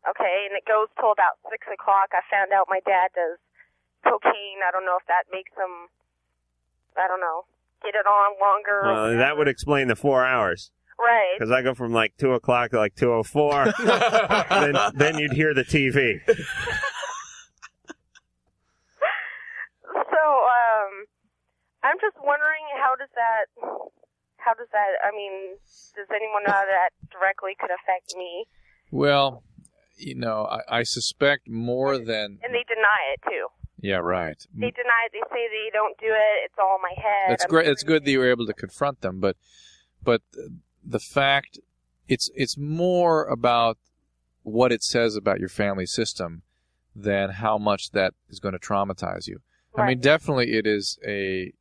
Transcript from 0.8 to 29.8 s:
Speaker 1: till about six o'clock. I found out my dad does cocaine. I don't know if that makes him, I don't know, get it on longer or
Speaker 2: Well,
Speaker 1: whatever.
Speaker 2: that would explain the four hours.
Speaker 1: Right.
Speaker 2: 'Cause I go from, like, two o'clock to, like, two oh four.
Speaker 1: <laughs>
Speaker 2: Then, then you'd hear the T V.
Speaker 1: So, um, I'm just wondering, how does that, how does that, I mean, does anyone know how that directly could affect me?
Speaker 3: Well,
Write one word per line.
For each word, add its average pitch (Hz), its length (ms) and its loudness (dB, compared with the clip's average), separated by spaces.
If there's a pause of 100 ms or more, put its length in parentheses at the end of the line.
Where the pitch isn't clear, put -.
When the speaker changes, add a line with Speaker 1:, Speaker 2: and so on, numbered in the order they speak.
Speaker 1:
till 220 140 4
about 185 240 2 (160)
six - 160 -14
o'clock. 196 480 0
I 185 160 0
found 196 240 0
out 190 160 4
my 190 80 -2
dad 190 320 2
does 175 240 -4 (720)
cocaine. 202 580 -2
I 180 60 2
don't 190 160 -2
know 180 80 2
if 185 160 -4
that 180 180 2
makes 190 220 -10
him, 180 400 -8 (1040)
I 180 100 2
don't 185 140 -2
know, 170 240 -4 (400)
get 208 80 -6
it 202 160 2
on 202 320 4
longer 202 480 2
or - 0 -
Speaker 2:
Well, 110 140 2 (100)
Speaker 1:
whatever. 117 80 2
Speaker 2:
that 143 160 4
would 147 120 2
explain 135 400 0
the 113 120 2
four 131 240 4
hours. 110 480 0 (260)
Speaker 1:
Right. 220 400 4
Speaker 2:
'Cause 113 140 -2
I 127 80 4
go 127 140 0
from, 120 180 -6
like, 113 240 2
two 131 160 2
o'clock 120 380 2
to, 120 80 2
like, 107 180 0
two 123 160 2
oh 113 100 2
four. 143 540 2
Speaker 1:
<laughs> 240 80 -4
Speaker 2:
Then, 208 880 2 (240)
then 151 220 2
you'd 147 180 -2
hear 156 160 2
the 131 120 2
T 139 280 2
V. 127 280 2 (3750)
Speaker 1:
So, - 300 2
um, 233 800 4 (800)
I'm 330 180 0
just 427 240 -2
wondering, 302 400 0 (140)
how 262 180 2
does 269 180 -12
that, 226 320 0 (920)
how 226 160 0
does 233 180 -10
that, 202 320 0
I 202 60 0
mean, 196 480 -10 (360)
does 208 160 -14
anyone 214 360 -4
know 202 60 2
how 196 120 2
that 185 260 2 (220)
directly 190 460 -2
could 185 120 -6
affect 180 460 -6
me? 180 300 -10 (440)
Speaker 3:
Well, 139 520 0 (540)